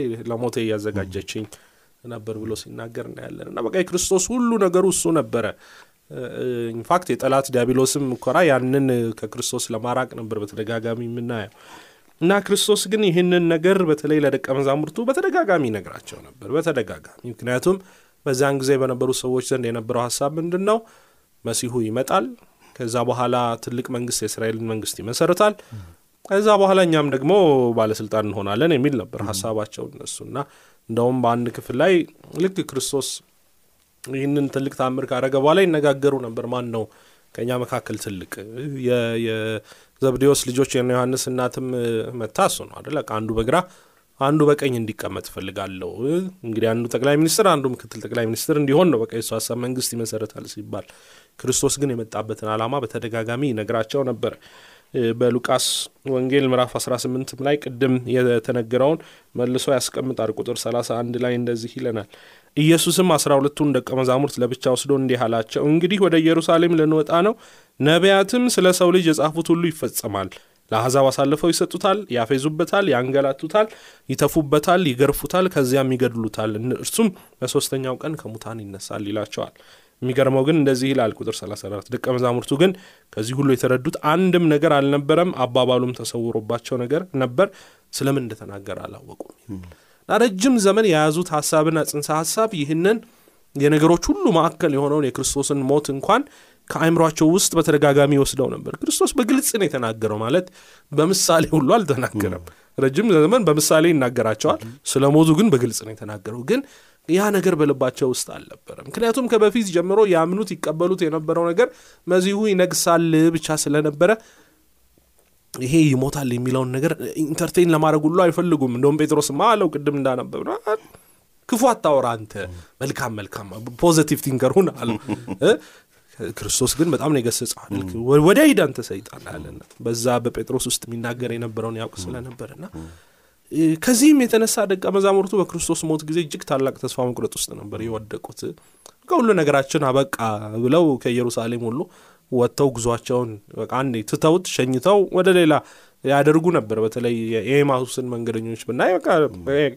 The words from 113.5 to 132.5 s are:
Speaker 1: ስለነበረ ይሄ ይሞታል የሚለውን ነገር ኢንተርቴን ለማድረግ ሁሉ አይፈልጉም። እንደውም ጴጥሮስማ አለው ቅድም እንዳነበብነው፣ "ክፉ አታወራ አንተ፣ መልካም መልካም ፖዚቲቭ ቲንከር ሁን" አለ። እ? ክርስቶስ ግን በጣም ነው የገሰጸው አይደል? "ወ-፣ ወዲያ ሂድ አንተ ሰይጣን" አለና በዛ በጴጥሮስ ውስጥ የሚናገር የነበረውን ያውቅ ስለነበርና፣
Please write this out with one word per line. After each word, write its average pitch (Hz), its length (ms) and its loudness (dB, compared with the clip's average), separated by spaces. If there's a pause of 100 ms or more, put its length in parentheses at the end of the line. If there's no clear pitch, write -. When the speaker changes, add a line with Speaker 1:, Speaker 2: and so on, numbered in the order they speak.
Speaker 1:
ስለነበረ 151 520 2 (1400)
ይሄ 127 280 -4
ይሞታል 135 480 2
የሚለውን 127 420 -2
ነገር 143 200 0 (280)
ኢንተርቴን 160 500 2
ለማድረግ 156 320 4
ሁሉ 160 180 2
አይፈልጉም። 165 540 2
እንደውም 143 240 4
ጴጥሮስማ 147 480 0
አለው 208 240 4
ቅድም 147 260 -2
እንዳነበብነው፣ 131 600 -4 (920)
"ክፉ 226 180 0
አታወራ 156 440 2
አንተ፣ 110 220 -8 (460)
መልካም 131 360 -6
መልካም 101 340 -10 (280)
ፖዚቲቭ 156 440 4
ቲንከር 131 320 0
ሁን" 190 200 4
አለ። 127 180 -6 (480)
እ? 156 120 2 (800)
ክርስቶስ - 440 -2
ግን 165 160 0
በጣም 143 200 0
ነው 147 80 2
የገሰጸው 117 420 -4
አይደል? 98 200 -6 (240)
"ወ-፣ 143 160 6
ወዲያ 208 240 6
ሂድ 269 160 6
አንተ 143 220 0
ሰይጣን" - 440 -12
አለና - 340 -14 (200)
በዛ 117 240 -4 (160)
በጴጥሮስ 117 460 -4
ውስጥ - 160 -4
የሚናገር 120 500 -8
የነበረውን 113 440 -8
ያውቅ 110 220 -10
ስለነበርና፣ 120 640 -12 (880)